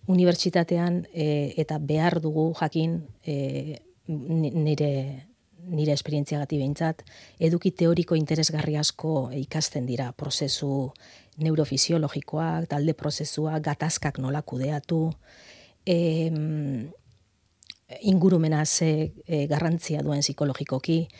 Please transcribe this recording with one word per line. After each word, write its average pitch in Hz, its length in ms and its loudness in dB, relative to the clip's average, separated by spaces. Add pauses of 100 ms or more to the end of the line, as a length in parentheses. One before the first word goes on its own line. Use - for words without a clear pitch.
unibertsitatean, 175 1080 2
e, 151 440 0
eta 156 200 -2
behar 156 420 2
dugu 156 360 0
jakin, 165 480 0 (200)
e, 139 560 -6 (280)
ni-, 151 440 0
nire, 143 760 0 (400)
nire 151 260 0
esperientziagatik 147 640 -2
behintzat, 147 440 -2 (360)
eduki 170 320 2
teoriko 170 440 2
interesgarri 156 600 0
asko 139 580 -2
ikasten 143 520 -4
dira, 127 280 -2
prozesu 139 800 -2 (460)
neurofisiologikoak, 156 1300 0
talde 147 220 0
prozesuak, 156 720 -2
gatazkak 156 560 -2
nola 135 220 -2
kudeatu, 151 680 -2 (760)
em, 156 1080 0 (1080)
ingurumena 170 640 4
ze, 156 460 2 (160)
e, 151 200 0
garrantzia 156 540 0
duen 147 200 0
psikologikoki, 147 840 -2 (120)